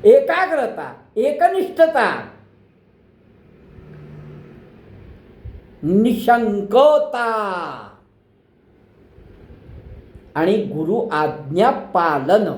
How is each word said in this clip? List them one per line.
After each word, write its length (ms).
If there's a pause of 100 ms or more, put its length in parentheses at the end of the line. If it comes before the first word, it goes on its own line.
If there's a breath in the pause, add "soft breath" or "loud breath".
एकाग्रता, 840 (240)
एकनिष्ठता, 920 (3750)
निशंकता 1400 (3000)
आणि 280
गुरु 360 (120)
आज्ञा 580
पालन. 880